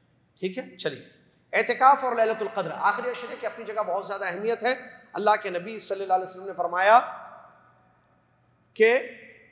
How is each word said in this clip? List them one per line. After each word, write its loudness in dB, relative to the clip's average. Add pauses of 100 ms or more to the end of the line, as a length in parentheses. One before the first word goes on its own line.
(400)
ٹھیک -6
ہے؟ -12
چلیے، -8 (440)
اعتکاف 4
اور -2
لیلۃ 0
القدر، -4
آخری -2
عشرے -10
کی -6
اپنی -10
جگہ -4
بہت -4
زیادہ -6
اہمیت -4
ہے۔ 2 (380)
اللہ 2 (120)
کے -6
نبی -6
صلی -6
اللہ -4
علیہ 2
وسلم -14
نے -8
فرمایا 6 (1700)
کہ، 6 (540)